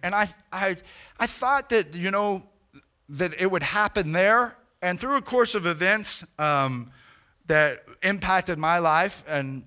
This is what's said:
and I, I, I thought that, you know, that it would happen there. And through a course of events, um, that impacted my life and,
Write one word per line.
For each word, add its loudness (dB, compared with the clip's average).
and -4
I, 2
I, -2
I 0
thought -2
that, 0
you -4
know, -2
that -4
it 2
would 0
happen -2
there. 4
And -2
through -2
a 0
course 2
of -2
events, -2
um, -2
that 2
impacted 0
my 2
life 2
and, -4